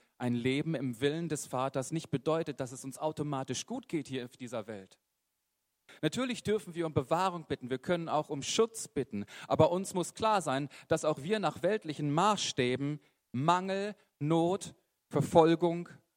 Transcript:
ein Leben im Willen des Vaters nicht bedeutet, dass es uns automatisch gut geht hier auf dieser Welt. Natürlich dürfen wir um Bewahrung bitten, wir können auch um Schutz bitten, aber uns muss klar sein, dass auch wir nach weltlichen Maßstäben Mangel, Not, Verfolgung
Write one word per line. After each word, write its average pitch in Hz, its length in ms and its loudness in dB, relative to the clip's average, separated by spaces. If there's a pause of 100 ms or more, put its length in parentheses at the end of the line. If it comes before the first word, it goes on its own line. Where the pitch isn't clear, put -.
(180)
ein 123 160 0
Leben 135 400 0
im 127 260 -4
Willen 156 300 0
des 151 160 -6
Vaters 135 460 -4
nicht 160 180 -6
bedeutet, 156 500 -2
dass 127 120 -6
es 135 120 -12
uns 135 140 -12
automatisch 147 720 -4
gut 247 200 -8
geht 147 200 -4
hier 131 180 -6
auf - 100 -16
dieser 117 300 -8
Welt. 101 320 -14 (1040)
Natürlich 233 400 -2
dürfen 208 320 -2
wir 165 140 -4
um 151 60 -8
Bewahrung 165 520 0
bitten, 127 240 -6
wir 131 80 -2
können 170 320 -2
auch 147 200 0
um 143 120 -4
Schutz - 460 0
bitten, 104 380 -4 (220)
aber 156 240 6
uns 185 220 -2
muss 180 220 -2
klar 214 260 2
sein, 143 280 -2 (180)
dass 160 180 2
auch 151 160 0
wir 202 160 -2
nach 165 240 -2
weltlichen 156 500 0
Maßstäben 147 880 2 (320)
Mangel, 185 640 0 (220)
Not, 165 560 2 (380)
Verfolgung 170 760 6 (300)